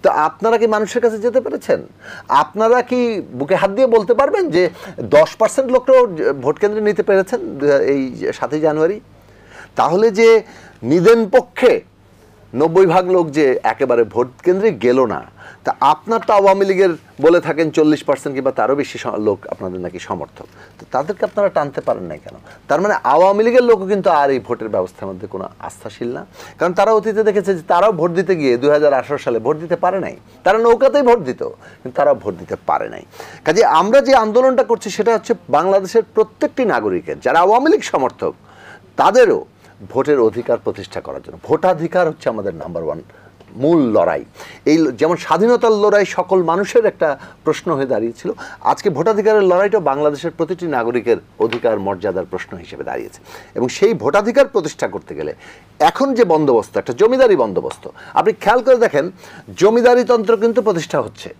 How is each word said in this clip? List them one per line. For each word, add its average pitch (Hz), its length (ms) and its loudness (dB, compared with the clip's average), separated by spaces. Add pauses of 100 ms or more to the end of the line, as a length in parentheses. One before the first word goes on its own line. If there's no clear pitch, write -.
তো 196 60 4
আপনারা 190 480 0
কি 220 100 2
মানুষের 214 340 -2
কাছে 226 160 0
যেতে 240 240 0
পেরেছেন? 156 380 -4 (500)
আপনারা 220 520 2
কি 247 180 -4 (340)
বুকে 147 220 -2
হাত 196 160 0
দিয়ে 247 160 2
বলতে 226 260 2
পারবেন 277 360 2
যে 175 140 2 (360)
দশ 143 360 4
পার্সেন্ট 254 360 0
লোকরাও 254 320 4 (400)
ভোট 151 160 0
কেন্দ্রে 208 220 0
নিতে 208 220 0
পেরেছেন 196 360 0 (540)
এই 139 80 0 (320)
সাতই 147 260 -6
জানুয়ারি? 156 380 0 (760)
তাহলে 180 360 2
যে 226 180 4 (540)
নিদেন 185 460 4
পক্ষে - 520 2 (720)
নব্বই 165 320 4
ভাগ 180 260 2
লোক 175 180 2
যে 139 340 0
একেবারে 120 400 0
ভোট 120 260 -2 (140)
কেন্দ্রে 196 260 2 (160)
গেল 127 200 2
না, 82 160 -6 (420)
তা - 160 -4
আপনার 175 480 0
তো 226 60 2
আওয়ামী 196 320 4
লীগের 190 240 2 (320)
বলে 170 200 4
থাকেন 156 300 -2
চল্লিশ 156 320 2
পার্সেন্ট 139 320 -4
কিংবা 131 160 -2
তারও 117 240 0
বেশি 143 220 -8
স-, 107 300 -8
লোক 98 200 -2
আপনাদের 92 320 -10
নাকি 90 200 -10
সমর্থক, - 480 -12 (320)
তো - 120 -20
তাদেরকে 160 340 -4
আপনারা 202 240 -2
টানতে 151 320 -4
পারেন 110 220 -4
নাই 78 200 -12
কেন? - 120 -20 (320)
তার 147 140 0
মানে 208 220 0
আওয়ামী 185 400 4
লীগের 240 200 4
লোকও 214 240 2
কিন্তু 196 220 0
আর 143 200 2
এই 135 100 0
ভোটের 110 300 -8
ব্যবস্থার 98 400 -6
মধ্যে 95 180 -12
কোনো 95 180 -10 (140)
আস্থাশীল - 540 -12
না, 147 120 -12 (320)
কারণ 175 160 -2
তারা 202 200 2
অতীতে 214 300 0
দেখেছে 196 320 0
যে 156 120 -10
তারাও 185 240 4
ভোট 175 280 -2
দিতে 190 160 -2
গিয়ে 139 220 0
দুই 143 180 0
হাজার 147 180 4
আঠারো 131 240 -2
সালে 117 220 -2
ভোট 131 180 -2
দিতে 170 180 -4
পারে 185 240 -2
নাই, 101 160 -8 (280)
তারা 196 140 2
নৌকাতেই 240 520 2
ভোট 240 100 4
দিত, 127 220 -6 (380)
কিন্তু 127 200 -14
তারাও 143 160 4
ভোট 101 260 -8
দিতে 95 140 -10 (140)
পারে 58 200 0
নাই। 50 140 -16 (420)
কাজে 165 200 2
আমরা 196 360 4
যে 269 140 2
আন্দোলনটা 240 480 2
করছি 226 260 -2
সেটা 208 280 -2
হচ্ছে - 160 -4 (160)
বাংলাদেশের 190 540 0 (120)
প্রত্যেকটি - 500 -2
নাগরিকের, 104 540 -4
যারা 143 200 2
আওয়ামী 226 300 2
লীগ 415 140 2 (100)
সমর্থক, 123 400 -4 (640)
তাদেরও 175 440 4 (500)
ভোটের 135 300 0
অধিকার 113 460 0
প্রতিষ্ঠা 98 360 -8
করার 69 240 -14
জন্য। - 180 -20
ভোটাধিকার 165 680 -2
হচ্ছে - 180 -8
আমাদের 101 260 -6
নাম্বার 82 280 -10
ওয়ান 78 160 -8 (560)
মূল 151 240 2 (160)
লড়াই। 85 280 2 (420)
এই 156 120 4
ল-, 151 140 0
যেমন 156 260 0
স্বাধীনতার 220 540 2
লড়াই 208 340 2
সকল 185 380 -2
মানুষের 185 420 0
একটা 156 320 -2 (260)
প্রশ্ন - 240 -4 (100)
হয়ে 135 160 -4
দাঁড়িয়েছিল, 117 360 -6 (320)
আজকে - 280 0
ভোটাধিকারের 208 540 2
লড়াইটা 190 360 2
বাংলাদেশের 147 520 -2
প্রতিটি 175 360 -6
নাগরিকের 120 500 -2 (220)
অধিকার 117 400 -2
মর্যাদার 92 520 -6
প্রশ্ন 92 260 -12
হিসেবে 76 260 -16
দাঁড়িয়েছে, 62 360 -12 (380)
এবং 120 100 -4
সেই 202 260 0
ভোটাধিকার 208 600 0
প্রতিষ্ঠা 151 340 -4
করতে - 280 -12
গেলে 76 160 -8 (480)
এখন - 340 0
যে 233 100 2
বন্দোবস্ত, 151 540 2
একটা 120 160 -6
জমিদারি 233 420 4
বন্দোবস্ত, 98 480 -4 (300)
আপনি 185 180 2 (120)
খেয়াল 233 180 2
করে 247 160 4
দেখেন 165 280 0 (520)
জমিদারি 240 460 4
তন্ত্র 226 340 0
কিন্তু 226 240 0
প্রতিষ্ঠা 165 400 -2
হচ্ছে। - 280 -12 (100)